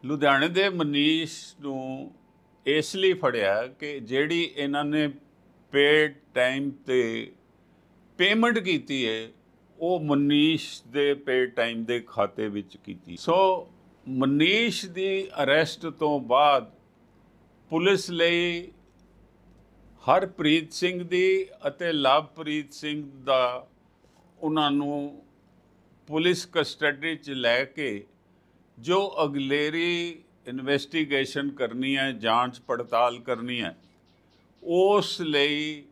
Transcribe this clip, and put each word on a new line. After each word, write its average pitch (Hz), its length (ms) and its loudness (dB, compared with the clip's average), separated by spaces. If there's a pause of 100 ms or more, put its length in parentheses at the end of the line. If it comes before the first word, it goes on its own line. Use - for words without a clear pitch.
ਲੁਧਿਆਣੇ 139 460 2
ਦੇ 190 220 2
ਮਨੀਸ਼ 156 640 0 (260)
ਨੂੰ 135 520 -10 (540)
ਇਸ 151 300 0
ਲਈ 190 180 4
ਫੜਿਆ 120 560 0
ਕਿ 147 300 -12
ਜਿਹੜੀ 147 420 0
ਇਹਨਾਂ 143 420 -4
ਨੇ 151 220 0 (680)
ਪੇਡ 147 420 4 (200)
ਟਾਈਮ 131 360 0 (160)
ਤੇ 117 460 0 (840)
ਪੇਮੈਂਟ 220 400 2
ਕੀਤੀ 143 500 -2
ਹੈ, 110 220 -6 (480)
ਉਹ 170 220 -2
ਮਨੀਸ਼ 147 880 2
ਦੇ 143 280 0
ਪੇਡ 127 380 0
ਟਾਈਮ 113 300 -2
ਦੇ 120 220 -2
ਖਾਤੇ 107 420 -4
ਵਿੱਚ 101 280 -8
ਕੀਤੀ। 87 400 -16
ਸੋ 185 520 2 (380)
ਮਨੀਸ਼ 147 840 2
ਦੀ 190 400 -4 (140)
ਅਰੈਸਟ 156 460 0
ਤੋਂ 151 340 -2
ਬਾਅਦ 127 480 4 (1000)
ਪੁਲਿਸ 185 400 0
ਲਈ 170 600 0 (1300)
ਹਰਪ੍ਰੀਤ 160 680 2
ਸਿੰਘ 180 320 -2
ਦੀ 185 420 0 (200)
ਅਤੇ 170 260 -4
ਲਵਪ੍ਰੀਤ 151 800 0
ਸਿੰਘ 151 320 -8 (200)
ਦਾ, 127 420 0 (720)
ਉਹਨਾਂ 156 300 0
ਨੂੰ 143 520 -4 (840)
ਪੁਲਿਸ 170 440 0
ਕਸਟਡੀ 151 640 -2
'ਚ 143 140 -16
ਲੈ 127 360 2
ਕੇ 120 380 -8 (720)
ਜੋ 160 200 0 (260)
ਅਗਲੇਰੀ 156 1000 -2 (240)
ਇਨਵੈਸਟੀਗੇਸ਼ਨ 139 1080 -2
ਕਰਨੀ 131 440 -2
ਹੈ, 135 160 0
ਜਾਂਚ 117 480 0
ਪੜਤਾਲ 120 600 0
ਕਰਨੀ 120 420 -6
ਹੈ, 85 120 -6 (880)
ਉਸ 190 580 2
ਲਈ 147 720 -2